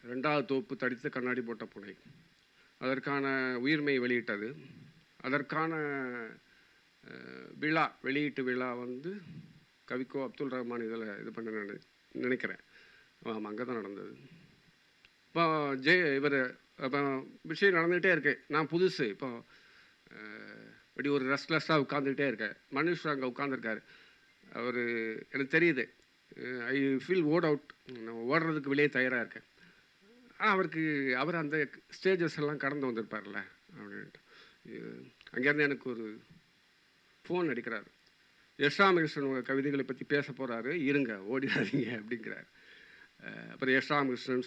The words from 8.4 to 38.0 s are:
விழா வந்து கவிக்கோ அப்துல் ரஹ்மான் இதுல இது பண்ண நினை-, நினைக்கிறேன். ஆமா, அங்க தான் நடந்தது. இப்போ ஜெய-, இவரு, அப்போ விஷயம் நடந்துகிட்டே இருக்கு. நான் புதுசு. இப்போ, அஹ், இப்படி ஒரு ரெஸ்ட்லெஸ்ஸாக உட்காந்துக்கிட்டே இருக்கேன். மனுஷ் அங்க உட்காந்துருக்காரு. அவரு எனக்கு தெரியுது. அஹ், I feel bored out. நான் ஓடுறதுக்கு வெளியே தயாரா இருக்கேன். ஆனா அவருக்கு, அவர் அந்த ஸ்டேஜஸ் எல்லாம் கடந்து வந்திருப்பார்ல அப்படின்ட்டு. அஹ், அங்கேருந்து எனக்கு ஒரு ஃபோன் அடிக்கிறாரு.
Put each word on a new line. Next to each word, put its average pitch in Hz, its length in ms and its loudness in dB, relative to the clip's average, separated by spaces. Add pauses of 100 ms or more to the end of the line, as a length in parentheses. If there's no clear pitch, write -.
விழா 127 300 0
வந்து 127 460 -8 (680)
கவிக்கோ 127 340 -4
அப்துல் 131 280 -4
ரஹ்மான் 120 320 -4
இதுல 110 380 -4
இது 113 120 -10
பண்ண 113 180 -6
நினை-, 104 300 -6 (320)
நினைக்கிறேன். 123 480 -2 (640)
ஆமா, 110 180 -4
அங்க 107 220 -4
தான் 123 100 -4
நடந்தது. 101 420 -8 (1080)
இப்போ 156 540 2
ஜெய-, 151 360 6
இவரு, 139 400 2 (200)
அப்போ 139 500 -2 (160)
விஷயம் 180 320 4
நடந்துகிட்டே 175 360 4
இருக்கு. 143 380 2
நான் 151 200 2
புதுசு. 170 400 2
இப்போ, 117 360 -6 (680)
அஹ், 107 560 -16 (200)
இப்படி 131 200 -4
ஒரு 139 260 2
ரெஸ்ட்லெஸ்ஸாக 151 520 2
உட்காந்துக்கிட்டே 139 400 0
இருக்கேன். 110 300 -2 (160)
மனுஷ் 160 360 0
அங்க 135 180 -2
உட்காந்துருக்காரு. 123 560 -2 (680)
அவரு 120 300 -2 (480)
எனக்கு 139 280 2
தெரியுது. 160 400 4 (360)
அஹ், 123 320 -8
I 135 160 0
feel 139 420 2
bored 165 200 4
out. 143 540 -2
நான் 113 160 -10
ஓடுறதுக்கு 147 540 0
வெளியே 143 200 4
தயாரா 127 300 2
இருக்கேன். - 240 -6 (960)
ஆனா 208 120 4
அவருக்கு, 156 680 2
அவர் 156 180 0
அந்த 151 340 0 (220)
ஸ்டேஜஸ் 170 480 0
எல்லாம் 147 180 0
கடந்து 139 340 -2
வந்திருப்பார்ல 101 540 -6 (320)
அப்படின்ட்டு. 101 440 -14 (480)
அஹ், 117 440 -12 (200)
அங்கேருந்து 147 280 4
எனக்கு 139 300 0
ஒரு 113 300 -8 (1080)
ஃபோன் 170 280 0
அடிக்கிறாரு. 113 300 -6 (720)